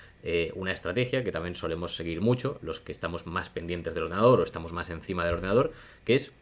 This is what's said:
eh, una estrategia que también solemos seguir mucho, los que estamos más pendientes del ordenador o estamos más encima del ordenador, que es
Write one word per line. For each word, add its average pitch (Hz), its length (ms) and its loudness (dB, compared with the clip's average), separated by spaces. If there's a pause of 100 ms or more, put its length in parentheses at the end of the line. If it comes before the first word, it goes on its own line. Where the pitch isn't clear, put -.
(240)
eh, 82 300 2
una 95 180 -2
estrategia 123 520 0
que 95 80 -2
también 85 220 -4
solemos 82 400 -4
seguir 82 260 -4
mucho, 120 420 2
los 80 180 -8
que - 120 -10
estamos 82 340 -6
más 87 240 -4
pendientes 85 420 -4
del 80 120 -2
ordenador 101 360 6
o 85 40 4
estamos 82 280 -8
más 85 160 -6
encima 87 360 -4
del 85 100 4
ordenador, 98 380 2 (320)
que 113 100 6
es - 280 0